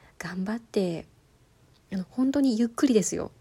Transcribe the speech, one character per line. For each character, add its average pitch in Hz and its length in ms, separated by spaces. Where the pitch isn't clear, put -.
頑 180 260
張 214 120
っ 233 40
て、 180 460
あ 196 40
の、 185 140
本 262 220
当 285 100
に 247 160
ゆ 233 80
っ - 20
く 262 180
り 254 80
で 202 80
す 170 140
よ。 - 240